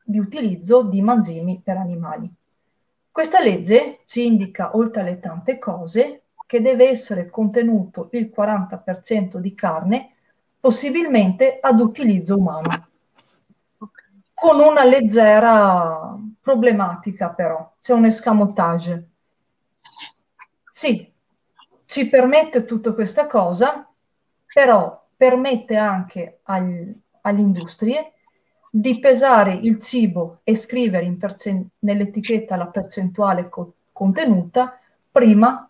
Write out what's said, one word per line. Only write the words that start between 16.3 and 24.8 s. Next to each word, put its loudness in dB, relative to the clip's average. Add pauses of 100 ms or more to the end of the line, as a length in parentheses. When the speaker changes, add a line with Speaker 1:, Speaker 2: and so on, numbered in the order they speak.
Speaker 1:
problematica -2
però, -6
c'è 0
un 4
escamotage. -2 (1600)
Sì, -6 (720)
ci -6
permette 2
tutta -6
questa -2
cosa, -2 (640)
però 2 (100)